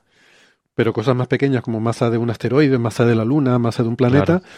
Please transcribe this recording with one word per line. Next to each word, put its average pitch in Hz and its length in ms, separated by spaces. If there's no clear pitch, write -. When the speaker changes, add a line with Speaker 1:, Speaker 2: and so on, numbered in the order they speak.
Speaker 1:
Pero 113 180
cosas 123 220
más 123 120
pequeñas 131 340
como 113 180
masa 117 300
de 117 80
un 117 140
asteroide, 131 480
masa 117 260
de 120 100
la 110 100
Luna, 127 340
masa 117 240
de 113 60
un 120 60
planeta, 139 440
Speaker 2:
Claro. - 40